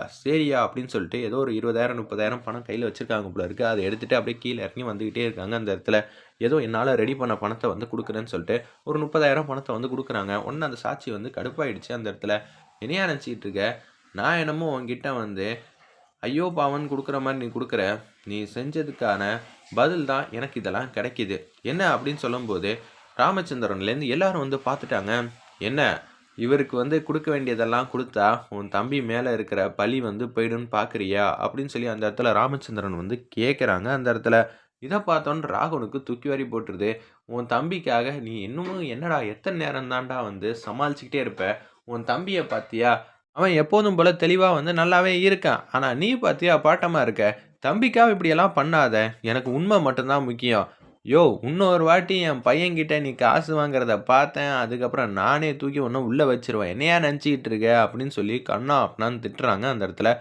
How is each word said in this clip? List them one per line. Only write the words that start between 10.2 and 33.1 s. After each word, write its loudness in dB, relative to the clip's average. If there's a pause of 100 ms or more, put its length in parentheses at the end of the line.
உடனே -6
அந்த -8
சாட்சி -6
வந்து -8
கடுப்பாயிடுச்சு -6
அந்த -8
இடத்துல. -4 (460)
"என்னையா -2
நினைச்சிட்டு -6
இருக்க? -2 (500)
நான் 0
என்னமோ -2
உன்கிட்ட -6
வந்து -6 (760)
ஐயோ 0
பாவன்னு -2
கொடுக்குற -4
மாதிரி -2
நீ -6
கொடுக்குற. -2 (440)
நீ -8 (140)
செஞ்சதுக்கான -2 (520)
பதில் 2
தான் -2
எனக்கு -8
இதெல்லாம் -4
கிடைக்குது. -4 (240)
என்ன?" -4
அப்படின்னு 0
சொல்லும்போது -2 (460)
ராமச்சந்திரன்லேருந்து 0
எல்லாரும் 0
வந்து -2
பார்த்துட்டாங்க. -2 (480)
"என்ன, 0 (560)
இவருக்கு 0
வந்து 0
கொடுக்க -4
வேண்டியதெல்லாம் 0
கொடுத்தா 0 (220)
உன் -8
தம்பி -2
மேல -2
இருக்கிற -2 (100)
பழி 0
வந்து -4
போயிடும்னு -2
பார்க்குறியா?" 0 (140)
அப்படின்னு -4
சொல்லி -6
அந்த -4
இடத்துல 0
ராமச்சந்திரன் -2
வந்து -6 (180)